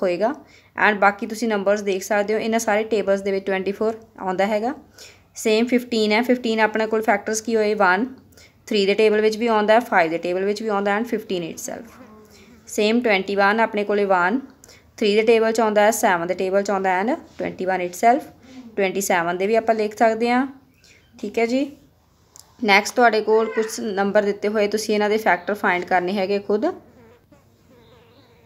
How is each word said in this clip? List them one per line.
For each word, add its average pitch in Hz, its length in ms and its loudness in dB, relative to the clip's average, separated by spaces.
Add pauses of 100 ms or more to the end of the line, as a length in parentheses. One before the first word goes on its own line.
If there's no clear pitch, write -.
ਹੋਏਗਾ। 190 320 -2 (540)
And 208 100 0
ਬਾਕੀ 202 280 0
ਤੁਸੀਂ 226 220 -6
ਨੰਬਰਸ 202 340 0
ਦੇਖ 190 200 -4
ਸਕਦੇ 208 320 -2
ਹੋ 190 40 0
ਇਹਨਾਂ 226 200 -2
ਸਾਰੇ 220 260 0
ਟੇਬਲਸ 196 360 0
ਦੇ 196 120 -4
ਵਿੱਚ 196 140 -4
ਟਵੈਂਟੀ 190 260 -2
ਫੋਰ 220 220 -4 (240)
ਆਉਂਦਾ 190 280 -2
ਹੈਗਾ। 220 280 -2 (600)
ਸੇਮ 220 320 0
ਫਿਫਟੀਨ 240 460 0
ਹੈ, 220 100 2
ਫਿਫਟੀਨ 240 380 0
ਆਪਣੇ 220 260 0
ਕੋਲ 220 160 -2
ਫੈਕਟਰਸ 214 380 -2
ਕੀ 226 160 -2
ਹੋਏ? 214 180 0
ਵਨ, 196 320 2 (600)
ਥ੍ਰੀ 208 200 0
ਦੇ 196 80 2
ਟੇਬਲ 214 260 4
ਵਿੱਚ 220 160 2
ਵੀ 233 100 -2
ਆਉਂਦਾ, 214 340 4
ਫਾਈਵ 190 300 2
ਦੇ 165 80 -2
ਟੇਬਲ 180 260 -4
ਵਿੱਚ 208 180 -4
ਵੀ 220 60 -6
ਆਉਂਦਾ 202 300 0
and 233 100 -4
ਫਿਫਟੀਨ 185 440 -6
itself। - 380 -14 (760)
ਸੇਮ 220 340 0
ਟਵੈਂਟੀ 196 360 0
ਵਨ 202 240 2
ਆਪਣੇ 208 240 -2
ਕੋਲੇ 202 200 0
ਵਨ, 190 360 2 (560)
ਥ੍ਰੀ 208 180 2
ਦੇ 220 80 4
ਟੇਬਲ 226 300 4
'ਚ 226 80 -2
ਆਉਂਦਾ 208 220 4
ਹੈ, 208 80 6
ਸੈਵਨ 190 360 2
ਦੇ 180 80 -2
ਟੇਬਲ 190 280 0
'ਚ 202 80 -4
ਆਉਂਦਾ 190 320 0
and 262 140 -2 (220)
ਟਵੈਂਟੀ 180 260 -6
ਵਨ 180 220 -2
itself, 233 360 2 (540)
ਟਵੈਂਟੀ 190 240 0
ਸੈਵਨ 175 380 0
ਦੇ 190 80 -2
ਵੀ 220 80 0
ਆਪਾਂ 226 200 2
ਲਿਖ 214 220 -4
ਸਕਦੇ 226 340 2
ਹਾਂ। 247 160 0 (720)
ਠੀਕ 202 180 -8
ਹੈ 233 80 2
ਜੀ। 269 300 -2 (880)
ਨੈਕਸਟ 202 320 4
ਤੁਹਾਡੇ 226 240 4
ਕੋਲ 220 320 2
ਕੁਛ 220 280 -4
ਨੰਬਰ 202 420 0
ਦਿੱਤੇ 202 260 -2
ਹੋਏ, 208 200 0
ਤੁਸੀਂ 214 260 -2
ਇਹਨਾਂ 208 160 2
ਦੇ 214 60 2
ਫੈਕਟਰ 196 380 0
ਫਾਈਂਡ 180 300 0
ਕਰਨੇ 180 280 0
ਹੈਗੇ 202 260 -2
ਖੁਦ। 208 280 -2 (1800)